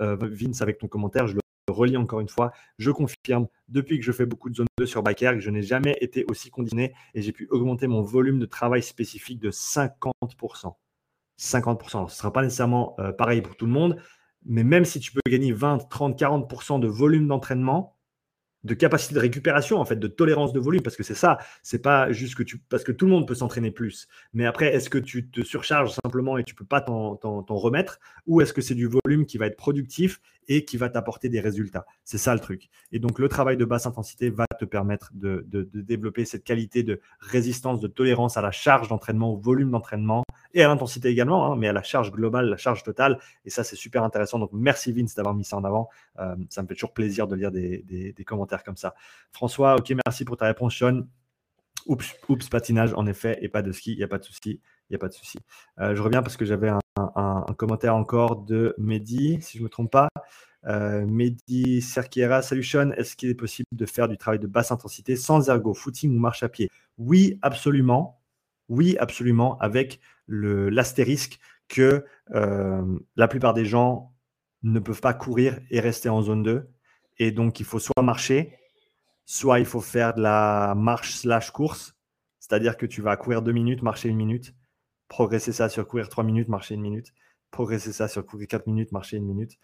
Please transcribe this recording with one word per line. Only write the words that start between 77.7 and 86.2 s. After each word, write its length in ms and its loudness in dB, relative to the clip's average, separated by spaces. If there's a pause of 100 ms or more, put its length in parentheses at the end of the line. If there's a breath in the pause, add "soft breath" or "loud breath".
soit 240 0
marcher, 560 0 (720 soft breath)
soit 300 4
il 60 2
faut 160 -6
faire 320 0
de 80 0
la 520 4
marche 380 0
slash 380 0
course, 440 -6 (460)
c'est-à-dire 380 0
que 80 -2
tu 160 -10
vas 160 2
courir 240 -2
deux 100 0
minutes, 300 0
marcher 260 -2
une 80 0
minute, 380 -4 (540)
progresser 440 0
ça 160 0
sur 180 -4
courir 220 -6
trois 160 -2